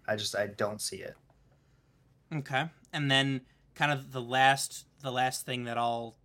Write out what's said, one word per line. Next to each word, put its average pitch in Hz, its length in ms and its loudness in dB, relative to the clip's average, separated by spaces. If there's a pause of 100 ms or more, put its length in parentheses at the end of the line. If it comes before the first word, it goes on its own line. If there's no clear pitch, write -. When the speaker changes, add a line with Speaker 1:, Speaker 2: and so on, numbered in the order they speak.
Speaker 1:
I 107 80 0
just, 104 200 -4
I 104 120 0
don't 104 340 -4
see - 160 -8
it. - 180 -12 (1200)
Speaker 2:
Okay. 139 320 -2 (260)
And 147 200 0
then 135 300 4 (340)
kind 147 160 2
of 139 200 -4
the 131 100 -6
last, 131 640 4 (160)
the 135 100 -6
last 127 340 -2
thing 123 180 -4
that 117 140 -4
I'll, 117 480 -2